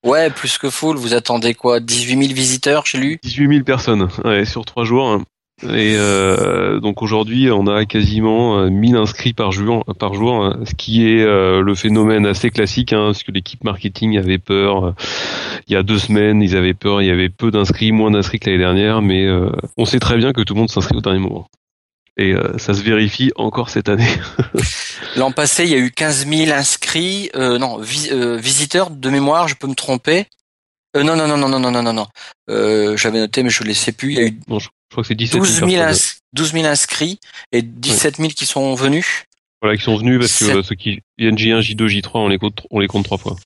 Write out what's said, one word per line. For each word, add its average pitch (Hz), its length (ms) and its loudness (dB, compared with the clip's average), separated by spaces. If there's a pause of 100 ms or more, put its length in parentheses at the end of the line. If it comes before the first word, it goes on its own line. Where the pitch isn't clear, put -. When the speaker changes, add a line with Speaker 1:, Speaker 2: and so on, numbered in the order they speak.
Speaker 1:
Ouais, 151 260 4
plus - 280 -6
que 139 120 -4
full. 156 260 -2
Vous 120 180 -2
attendez 117 400 0
quoi ? 120 260 2
Dix-huit 120 360 -2
mille 135 180 2
visiteurs, 131 520 0
j'ai 135 120 -2
lu ? 143 240 -2
Speaker 2:
Dix-huit 143 260 0
mille 143 160 4
personnes, 117 440 2 (160)
ouais, 107 200 2
sur 110 200 -8
trois - 200 -6
jours. 117 360 2 (420)
Et, 110 320 0
euh, 95 840 2
donc 107 220 -4
aujourd'hui, 110 480 0
on 101 160 2
a 104 180 2
quasiment, 110 760 2
euh, 95 100 2
mille 110 260 4
inscrits 110 380 0
par 101 180 -2
jour, 107 320 0 (140)
par 101 160 -4
jour, 110 280 0
hein, 101 240 0
ce - 80 -8
qui 113 320 2
est, 110 140 4
euh, 98 400 4
le 98 140 2
phénomène 107 500 4
assez 101 260 2
classique, 113 440 0
hein, 104 140 2
parce 104 140 -2
que - 80 -10
l'équipe 95 320 -8
marketing 104 540 -2
avait 92 220 0
peur, 98 480 0
euh, 87 80 -2 (720)
il - 80 -2
y - 20 2
a 95 60 2
deux 104 160 0
semaines, 107 420 2
ils 95 160 2
avaient 92 160 2
peur, 101 300 0
il 95 60 2
y - 20 2
avait 90 180 2
peu 113 220 -2
d'inscrits, 104 420 0
moins 110 180 4
d'inscrits 104 300 0
que - 80 -4
l'année 92 140 2
dernière, 101 400 2
mais, 95 240 2
euh, 92 240 2 (260)
on 120 80 2
sait 127 160 0
très 117 160 2
bien 123 160 2
que 123 80 -2
tout 101 140 -2
le 107 60 0
monde 113 100 2
s'inscrit - 260 0
au - 60 -4
dernier 95 160 0
moment. 95 280 -6 (680)
Et, 95 160 2
euh, - 240 -2
ça - 160 -2
se 101 80 0
vérifie 110 560 0
encore 110 320 -4
cette 104 220 -4
année. 113 180 2 (560)
<laughs> - 520 -8
Speaker 1:
L'an 131 140 0
passé, 151 340 0
il 175 60 0
y 151 40 4
a 135 40 4
eu 123 120 0
quinze 143 340 -2
mille 156 280 0
inscrits, 175 840 -2
euh, 127 220 0
non, 127 180 -4
vi-, 123 360 -6
euh, 120 260 -2
visiteurs, 151 500 -2
de 135 220 -6
mémoire, 143 360 2
je 143 100 -4
peux 139 100 -10
me 135 80 -4
tromper. 156 500 -2 (720)
Euh, 139 60 2
non, 156 140 2
non, 156 120 0
non, 147 80 0
non, 139 140 0
non, 135 100 0
non, 127 100 0
non, 120 120 0
non, 117 100 -2
non. 110 140 -4 (420)
Euh, 107 480 0
j'avais 113 220 0
noté, 110 240 -2
mais 123 80 0
je - 120 -2
ne 107 60 -6
les 107 60 -4
sais - 180 -2
plus. 135 200 -6
Il 131 60 -2
y - 20 2
a 113 60 2
eu 110 220 -4
Speaker 2:
Non, 110 100 -2
je, 107 80 -6
je - 280 -20
crois 117 100 -4
que - 40 -10
c'est 120 60 -2
dix-sept 117 260 -2
mille 190 80 2
Speaker 1:
douze 170 140 0
mille 180 160 2
Speaker 2:
personnes. 160 160 2
Speaker 1:
ins-, - 260 -4 (120)
douze 151 200 -2
mille 160 140 0
inscrits 151 540 -2 (320)
et 120 100 2
dix-sept 120 560 -2
mille 156 160 -2
qui - 100 -6
sont 135 300 -2
venus. 139 320 0 (560)
Speaker 2:
Voilà, 107 140 2
qui 104 80 -6
sont 110 120 2
venus 123 220 2
parce 120 180 2
que, - 100 0
Speaker 1:
Sept- 101 100 2
Speaker 2:
euh, 98 80 2
ceux 101 100 -6
qui 101 260 -6 (160)
viennent 110 220 2
J 113 140 2
un, 113 80 2
J 110 160 -2
deux, 110 100 0
J 101 160 0
trois, - 200 -4
on 107 40 0
les 98 120 0
compte, - 340 -6
on 107 80 0
les 98 80 2
compte 104 160 0
trois 98 140 -4
fois. 92 280 -6